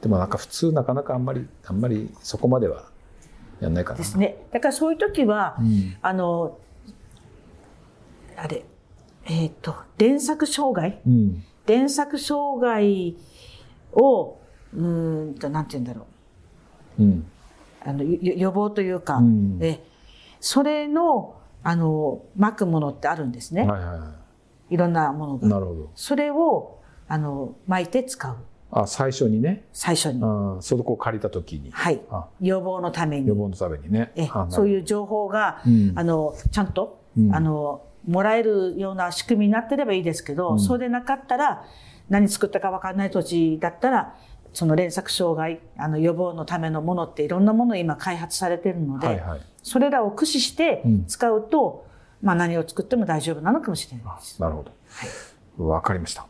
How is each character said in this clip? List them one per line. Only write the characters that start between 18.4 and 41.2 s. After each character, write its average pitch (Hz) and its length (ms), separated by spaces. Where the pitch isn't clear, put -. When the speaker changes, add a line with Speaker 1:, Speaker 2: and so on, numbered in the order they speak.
Speaker 2:
防 208 200
と 208 100
い 185 120
う 180 80
か、 147 160
Speaker 1:
う 120 80
ん。 101 360
Speaker 2:
え、 160 240
そ - 220
れ 294 260
の、 311 480
あ 170 140
の、 156 460
撒 208 140
く 214 120
も 165 160
の 147 80
っ 139 80
て 147 120
あ 160 60
る 151 120
ん 123 60
で 120 100
す - 120
ね。 190 120
Speaker 1:
は 101 120
い 92 60
は 85 120
い - 20
は 78 160
い。 175 40
Speaker 2:
い - 40
ろ 175 100
ん 170 60
な 156 180
も 151 140
の 139 100
が。 113 100
Speaker 1:
な 104 140
る 95 60
ほ 87 80
ど。 76 200
Speaker 2:
そ - 220
れ 294 140
を、 294 480
あ 156 120
の、 139 360
撒 185 140
い 170 60
て 254 140
使 - 280
う。 117 60
Speaker 1:
あ、 104 160
最 135 240
初 131 180
に 107 140
ね。 185 280
Speaker 2:
最 - 240
初 156 160
に。 127 120
Speaker 1:
あ 113 40
ー、 101 360
そ 127 160
こ 120 160
を - 20
借 110 220
り - 40
た 104 60
時 82 300
に。 69 120
Speaker 2:
は - 200
い。 147 100
Speaker 1:
あ。 - 180
Speaker 2:
予 190 180
防 185 220
の 175 100
た 170 140
め 147 160
に。 131 80
Speaker 1:
予 104 60
防 101 160
の 92 40
た 92 140
め 78 80
に 76 160
ね。 113 240
Speaker 2:
え、 170 60
Speaker 1:
あ、 - 20
な - 20
る 127 60
ほ 98 140
ど。 87 100
Speaker 2:
そ 214 60
う 202 80
い 196 80
う 185 40
情 208 220
報 208 240
が、 196 380
Speaker 1:
う - 40
ん。 202 260
Speaker 2:
あ 175 60
の、 160 320
ち - 60
ゃ 202 60
ん 190 100
と、 - 300
Speaker 1:
う - 20
ん。 196 140
Speaker 2:
あ 156 60
の、 151 420
も 180 140
ら 220 140
え 233 60
る 190 380
よ 196 120
う - 20
な 180 180
仕 - 140
組 233 140
み 208 80
に 202 40
な 220 60
っ 226 100
て 277 80
れ 285 80
ば 220 80
い 190 80
い - 20
で 165 120
す - 100
け 143 100
ど、 175 180
Speaker 1:
う - 20
ん。 208 60
Speaker 2:
そ 202 160
う - 20
で 247 100
な 240 140
か 269 120
っ 269 120